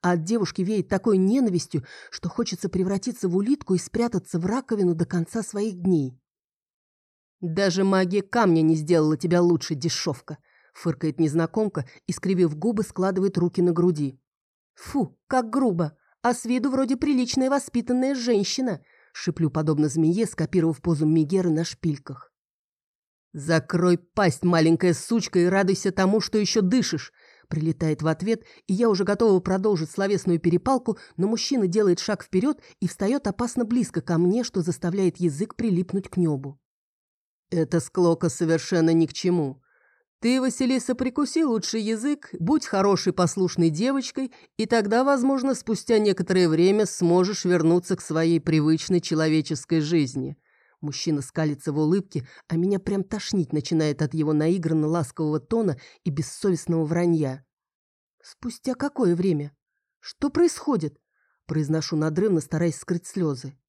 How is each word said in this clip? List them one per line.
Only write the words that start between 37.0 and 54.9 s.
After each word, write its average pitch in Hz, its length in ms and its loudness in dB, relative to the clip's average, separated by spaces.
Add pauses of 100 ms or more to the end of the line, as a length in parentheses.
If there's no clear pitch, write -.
"Эта 165 300 0
склока 170 500 0
совершенно 165 640 2
ни 160 120 4
к 156 80 -10
чему. 175 480 -2 (580)
Ты, 254 220 0
Василиса, 254 540 0
прикуси 262 480 -2
лучше 226 340 -2
язык, 226 600 -4
будь 240 260 0
хорошей 190 480 2
послушной 175 560 0
девочкой, 254 640 -2 (240)
и 220 80 -2
тогда, 226 380 2
возможно, 269 500 2
спустя 226 460 0
некоторое 185 500 2
время 190 380 4
сможешь 180 580 2
вернуться 175 500 2
к - 60 -14
своей 165 380 0
привычной 160 600 2
человеческой 156 840 0
жизни". 143 560 -2 (420)
Мужчина 143 440 -4
скалится 156 480 -4
в 143 80 -2
улыбке, 156 480 0 (200)
а 165 80 -4
меня 190 240 0
прям 196 240 -4
тошнить 196 480 -4
начинает 156 520 -2
от 151 100 -4
его 156 200 0
наигранно 160 540 0
ласкового 156 520 -2